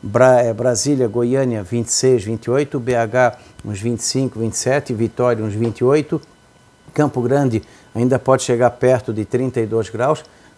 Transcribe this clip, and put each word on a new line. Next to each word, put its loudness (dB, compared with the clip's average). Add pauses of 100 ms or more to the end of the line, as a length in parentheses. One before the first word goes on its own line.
Bra-, 6
é, 0
Brasília, 0
Goiânia, 0
vinte -4
e -6
seis, 2
vinte -6
e -4
oito, -2
B -2
H, 0 (260)
uns -8
vinte -4
e -10
cinco, -4
vinte -4
e -6
sete, -2
Vitória, -2
uns -6
vinte -4
e -2
oito, 0 (720)
Campo 0
Grande 0 (320)
ainda 0
pode 2
chegar 2
perto 0
de -4
trinta -2
e -2
dois -2
graus. -2 (340)